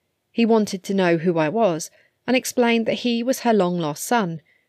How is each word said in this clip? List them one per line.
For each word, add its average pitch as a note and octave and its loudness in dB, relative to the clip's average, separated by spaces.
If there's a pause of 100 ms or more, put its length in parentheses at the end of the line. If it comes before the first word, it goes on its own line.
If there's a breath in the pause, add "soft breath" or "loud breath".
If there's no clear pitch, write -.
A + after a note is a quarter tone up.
(300)
He A#3 0
wanted G#3+ 0
to G3 -4
know F3 4
who E3 0
I D#3 2
was F3 -2 (360 soft breath)
and B3 2
explained A#3 0
that - -4
he A#3 -2
was B3 -2
her A#3 2
long-lost F3 0
son F#3 -2 (260)